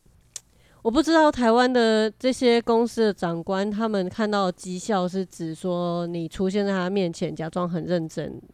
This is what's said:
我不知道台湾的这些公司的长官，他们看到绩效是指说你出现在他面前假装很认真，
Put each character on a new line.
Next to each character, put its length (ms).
我 100
不 120
知 100
道 180
台 200
湾 200
的 400
这 220
些 300
公 240
司 140
的 120
长 300
官， 260
他 200
们 200
看 220
到 200
绩 280
效 300
是 180
指 260
说 540
你 220
出 200
现 160
在 80
他 160
面 240
前 220
假 160
装 180
很 160
认 240
真， 320